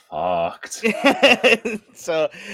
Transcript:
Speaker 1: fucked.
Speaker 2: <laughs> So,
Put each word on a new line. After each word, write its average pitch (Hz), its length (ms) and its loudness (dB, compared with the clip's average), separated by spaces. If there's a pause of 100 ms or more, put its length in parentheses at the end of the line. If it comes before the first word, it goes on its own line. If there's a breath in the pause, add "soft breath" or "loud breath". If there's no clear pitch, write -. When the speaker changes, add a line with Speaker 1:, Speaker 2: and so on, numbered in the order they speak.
Speaker 1:
fucked. 85 800 -4
Speaker 2:
<laughs> 226 1040 2
So, 160 360 -2 (240 loud breath)